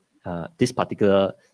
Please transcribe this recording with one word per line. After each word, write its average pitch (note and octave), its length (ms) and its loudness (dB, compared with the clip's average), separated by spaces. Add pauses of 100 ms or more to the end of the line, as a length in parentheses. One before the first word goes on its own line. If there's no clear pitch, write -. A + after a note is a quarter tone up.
(240)
Uh, E2+ 240 -10 (120)
this B2 120 0
particular G2 640 0 (200)